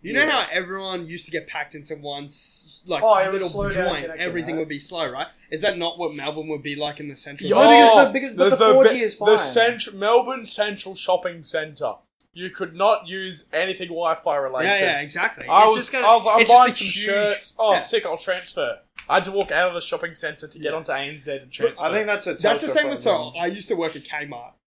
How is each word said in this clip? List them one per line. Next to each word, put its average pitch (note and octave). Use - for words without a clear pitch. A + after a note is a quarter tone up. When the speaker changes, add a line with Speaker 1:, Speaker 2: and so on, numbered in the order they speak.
Speaker 1:
You F#3+
know C4
Speaker 2:
Yeah. D#4
Speaker 1:
how -
everyone F#3
used E3+
to -
get D#3+
packed D3
into D3+
one C#3+
s-, -
like, F3
Speaker 2:
Oh, G#3+
it F#3+
would F#3+
Speaker 1:
little F#3+
Speaker 2:
slow G3+
down F3+
Speaker 1:
joint, D#3
Speaker 2:
connection, D#3+
Speaker 1:
everything E3
Speaker 2:
right? D#3+
Speaker 1:
would D3+
be D3
slow, D#3
right? C3+
Is D#3
that F#3+
not E3+
what D#3
Melbourne D3+
would D3+
be C#3+
like D3
in D3
the C#3
central? D3
Speaker 3:
Yeah, -
Speaker 2:
No, G3+
because A#3
Speaker 3:
oh, G#3
Speaker 2:
the, -
because B3+
the, F3+
the -
Speaker 3:
the A3
Speaker 2:
four C4
G A3
Speaker 3:
be-, B3
Speaker 2:
is A3
Speaker 3:
the G#3
Speaker 2:
fine. G#3+
Speaker 3:
cent-, A3+
Melbourne A#3
Central G3+
Shopping F3+
Centre. D3+
You F3+
could F3+
not G3
use F#3
anything F#3
Wi-Fi E3
related. C3+
Speaker 1:
Yeah, G3+
yeah, F3
exactly. D3+
Speaker 3:
I F3
Speaker 1:
It's A3
Speaker 3:
was, A3
Speaker 1:
just -
gonna, B3+
Speaker 3:
I A3+
was A3
like, G#3+
"I'm A#3
Speaker 1:
it's A3+
just B3
Speaker 3:
buying B3
Speaker 1:
a -
Speaker 3:
some G3+
Speaker 1:
huge F#3+
Speaker 3:
shirts." G3+
Oh, A3
Speaker 1:
yeah. F3
Speaker 3:
sick! -
I'll E3
transfer. F3+
I D3
had F#3
to G3
walk G3
out E3
of F3
the F3
shopping E3+
centre D3+
to D3
get D3+
Speaker 1:
Yeah. D#3
Speaker 3:
onto D#3
A C3+
N C#3+
Z C#3+
and C#3
Speaker 2:
Look, B2+
Speaker 3:
transfer. D3+
Speaker 2:
I E3
think G#3
that's G3+
a D#3+
Speaker 1:
That's G#3+
the D#4
Speaker 2:
Telstra -
Speaker 1:
same D4+
with, C#4+
Speaker 2:
problem. D#3
Speaker 1:
so E3
I F3
used G3
to A3+
work D#3+
at C#3
Kmart. C#3